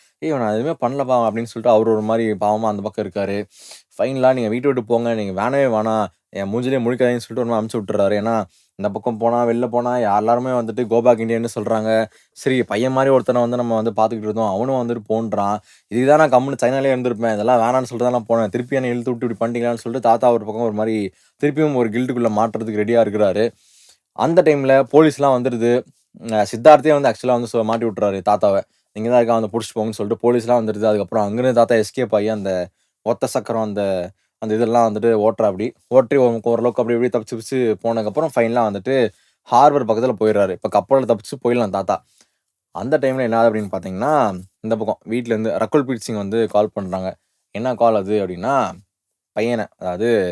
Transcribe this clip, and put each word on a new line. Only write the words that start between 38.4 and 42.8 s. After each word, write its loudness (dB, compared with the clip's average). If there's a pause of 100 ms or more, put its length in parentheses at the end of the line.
வந்துட்டு -2 (540)
ஹார்பர் 4
பக்கத்துல 0
போயிடுறாரு. 2
இப்ப -6
கப்பல்ல 2
தப்பிச்சு -2
போயிடலாம் 0
தாத்தா. -2 (800)
அந்த -2